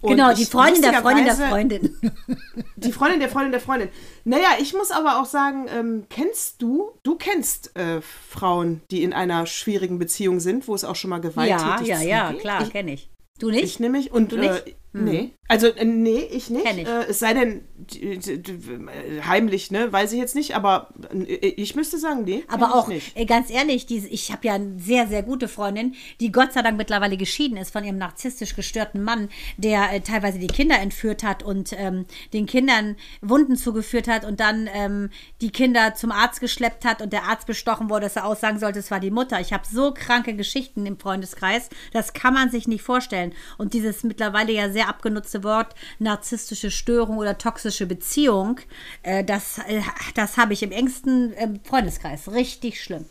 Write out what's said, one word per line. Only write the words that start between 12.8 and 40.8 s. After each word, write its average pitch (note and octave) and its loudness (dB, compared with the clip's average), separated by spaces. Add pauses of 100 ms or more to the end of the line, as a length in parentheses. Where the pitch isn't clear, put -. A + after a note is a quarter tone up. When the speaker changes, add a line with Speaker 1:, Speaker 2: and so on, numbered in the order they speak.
Speaker 2:
ich. C#3 -10 (300)
Du A3+ -2
nicht? A#3 2
Speaker 1:
Ich - -6
nämlich C4 0
und, A3+ 4
Speaker 2:
Du A3+ -4
nicht? G3 4 (180)
Speaker 1:
äh, - -18 (180)
Speaker 2:
Hm. G#3 -2
Speaker 1:
nee. G#3+ 0 (180)
Also, A3+ 6
äh, A3+ 4
nee, A3+ 4 (120)
ich B3+ -6
nicht. B3+ 0
Speaker 2:
Kenn G#3 0
ich. E3+ -6
Speaker 1:
Äh, A#3 0
es G3 0
sei A3+ 2
denn, A#3 2 (120)
d-, F#3 -8
d-, F3+ -6
d-, D3 -10
heimlich, G3 2
ne, G#3 0
weiß G#3 2
ich A#3+ 0
jetzt A#3+ -2
nicht, C#4+ -2
aber, G3 2 (240)
äh, F#3 -4
ich G3+ -2
müsste D#4 -2
sagen, D4 -2
nee, G3 -4
Speaker 2:
Aber A3+ -4
Speaker 1:
kenn - 2
ich A#3+ 2
Speaker 2:
auch, A#3 4
Speaker 1:
nicht. E3+ -6
Speaker 2:
äh, A3+ 0
ganz A#3 2
ehrlich, B3+ 2
diese, G#3+ -6
ich G#3 -6
hab G3+ -8
ja G#3+ 2
eine G3 -6
sehr, A#3 2
sehr G#3 -2
gute B3+ -4
Freundin, G#3+ -4 (260)
die A3+ -2
Gott C4 6
sei B3+ 2
Dank A3+ 2
mittlerweile G3+ 0
geschieden A3 -2
ist F#3 -10
von G#3 -4
ihrem G3 -4
narzisstisch G3 -6
gestörten G3+ -4
Mann, G#3+ -2 (300)
der, G3+ 4
äh, G3 0
teilweise G3+ -2
die F3+ -4
Kinder C#4+ 4
entführt G#3 -2
hat G3 -2
und, G3 -4
ähm, F#3 -4 (260)
den G#3+ 0
Kindern A3+ 2 (240)
Wunden C4 4
zugeführt A3+ -2
hat A3 0
und G#3+ -6
dann, A3 2
ähm, G3+ -2 (320)
die A3+ -2
Kinder A#3 4
zum A3+ -4
Arzt A3 2
geschleppt A#3+ -2
hat A3 0
und G3+ -6
der G3+ -2
Arzt G#3+ -2
bestochen A3 -4
wurde, G#3 0
dass G3 -4
er G3 -4
aussagen G#3+ 0
sollte, G#3 -2
es G3 -8
war G3 -2
die F#3+ -2
Mutter. A#3+ -2
Ich F#3 -4
hab G3 -4
so C4+ 0
kranke A#3+ 0
Geschichten G#3 -4